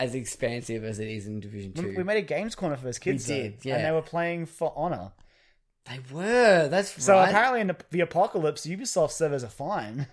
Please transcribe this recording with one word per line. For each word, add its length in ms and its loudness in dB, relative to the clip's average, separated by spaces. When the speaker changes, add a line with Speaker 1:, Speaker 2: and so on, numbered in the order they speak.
Speaker 1:
as 160 -2
expansive 640 -6
as 160 -6
it 100 -6
is 200 -8
in 120 -6
Division 360 -10
Speaker 2:
We, 60 -6
Speaker 1:
Two. 160 -6
Speaker 2:
we 40 -2
made 160 0
a 40 -2
games 340 -4
corner 200 -4
for 80 -10
those 140 -6
kids, 300 -2
Speaker 1:
We 80 0
Speaker 2:
though, 60 -2
Speaker 1:
did, 220 -8
yeah. 120 -2
Speaker 2:
and 80 0
they 80 0
were 100 2
playing 440 -4
For 280 -4
Honor. 380 -4
Speaker 1:
They 120 -12
were, 540 6
that's 340 -2
Speaker 2:
So 120 8
Speaker 1:
right. 140 10
Speaker 2:
apparently 320 4
in 80 0
the, 80 -2
the 120 0
apocalypse, 640 0
Ubisoft 440 0
servers 320 -2
are 60 -8
fine. 640 -6